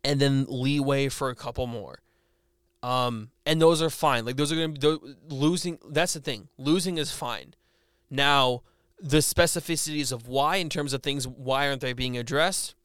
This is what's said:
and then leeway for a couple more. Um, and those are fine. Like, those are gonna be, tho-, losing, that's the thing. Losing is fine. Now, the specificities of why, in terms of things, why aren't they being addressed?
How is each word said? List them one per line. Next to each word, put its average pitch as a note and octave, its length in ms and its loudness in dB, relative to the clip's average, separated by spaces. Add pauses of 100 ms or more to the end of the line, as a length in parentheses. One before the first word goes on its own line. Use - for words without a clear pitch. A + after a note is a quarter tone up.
and C#3 160 0
then C#3 280 4
leeway C#3 600 0
for C3+ 200 -4
a B2 60 -6
couple B2 320 -6
more. G#2 320 -12 (800)
Um, B2 500 -2 (140)
and D#3+ 160 2
those E3 200 8
are D#3+ 80 2
fine. B2 360 0
Like, B2+ 120 -4
those D3 140 0
are E3 40 0
gonna D#3+ 140 0
be, D3 100 -10
tho-, D3+ 220 2 (260)
losing, D#3+ 520 0 (100)
that's D#3 240 0
the D3+ 80 -8
thing. A2+ 260 -8 (100)
Losing E3 400 0
is D3 140 -4
fine. G2+ 420 -8 (560)
Now, C3+ 540 2 (360)
the D3+ 180 2
specificities D#3 960 0
of A#2+ 160 -10
why, C#3 300 2
in E3+ 120 -2
terms C#3+ 240 -4
of C3 100 -4
things, C#3 240 -2
why C3 400 -2
aren't C3+ 140 -2
they B2+ 120 -4
being B2+ 240 -4
addressed? C3+ 680 -2